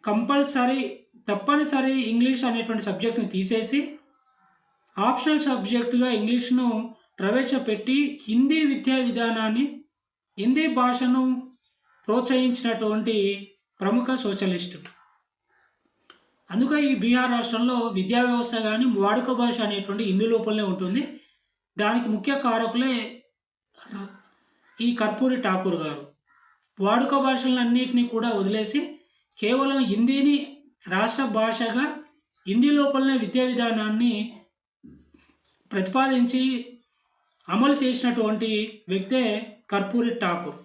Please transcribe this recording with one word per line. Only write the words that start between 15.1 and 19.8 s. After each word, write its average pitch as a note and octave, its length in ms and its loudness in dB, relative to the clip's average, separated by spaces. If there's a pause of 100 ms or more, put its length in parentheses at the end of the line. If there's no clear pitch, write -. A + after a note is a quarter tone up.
అందుకే C4 300 0 (100)
ఈ - 20 2 (120)
బీహార్ B3 320 2
రాష్ట్రంలో A#3+ 420 -2 (200)
విద్యా A3+ 280 0
వ్యవస్థ A#3+ 300 -2 (120)
కానీ A3 180 0 (180)
వాడుక B3 360 0
భాష A#3+ 180 0 (100)
అనేటువంటి G3+ 420 -4